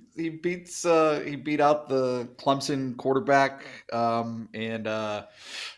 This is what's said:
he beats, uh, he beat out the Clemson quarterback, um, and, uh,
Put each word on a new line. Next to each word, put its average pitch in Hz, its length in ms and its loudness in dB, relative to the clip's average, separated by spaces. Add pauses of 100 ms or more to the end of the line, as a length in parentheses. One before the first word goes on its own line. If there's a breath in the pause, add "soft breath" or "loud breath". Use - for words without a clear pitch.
(140)
he 165 140 -4
beats, 175 580 -6
uh, 160 400 4
he 147 100 -6
beat 147 240 -2
out 147 280 4
the 127 480 0
Clemson 135 600 -2
quarterback, 135 680 2 (280 loud breath)
um, 117 640 -2
and, 110 320 -6
uh, 107 400 -4 (520 loud breath)